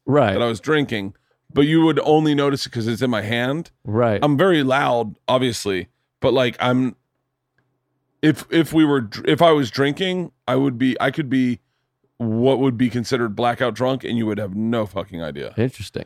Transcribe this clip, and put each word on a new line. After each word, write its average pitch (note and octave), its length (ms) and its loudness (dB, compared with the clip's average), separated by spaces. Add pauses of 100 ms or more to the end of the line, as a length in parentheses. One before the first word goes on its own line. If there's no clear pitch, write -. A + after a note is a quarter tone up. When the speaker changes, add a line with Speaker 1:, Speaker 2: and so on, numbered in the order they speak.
Speaker 1:
Right. C3 260 4
Speaker 2:
that A#2+ 100 0
I A#2 60 0
was A2+ 140 -4
drinking. B2 520 -2 (400)
But C#3+ 140 4
you D#3+ 160 4
would D#3+ 220 4
only D#3 300 4
notice C#3+ 300 0
it - 60 -14
'cause A2+ 160 -4
it's A2+ 140 -2
in C3 100 0
my G#2+ 100 -2
hand. B2 480 -4 (140)
Speaker 1:
Right. A2 400 0
Speaker 2:
I'm D3 140 2
very F3 260 4
loud, B2+ 520 0 (120)
obviously, A2 600 -2 (320)
but, C3+ 120 2
like, B2 280 0
I'm, B2+ 340 0 (1300)
if, D3+ 280 2
if D#3 240 0
we D#3+ 120 6
were C#3+ 160 2
dr-, - 260 -8
if D3+ 140 2
I E3 100 6
was C#3+ 180 2
drinking, E3+ 640 -4 (160)
I B2+ 80 0
would C3+ 220 0
be, B2+ 220 0
I C3+ 120 0
could C#3+ 180 -6
be B2 300 0 (580)
what A#2 420 2
would C3 180 0
be B2 120 2
considered A#2 460 -4
blackout A#2+ 380 -2
drunk, B2+ 300 -2
and A#2+ 140 -4
you A2+ 80 -2
would G#2 120 -2
have G2 180 -6
no A2+ 300 -2
fucking F2+ 360 -10
idea. C#2+ 360 -10
Speaker 1:
Interesting. - 480 -4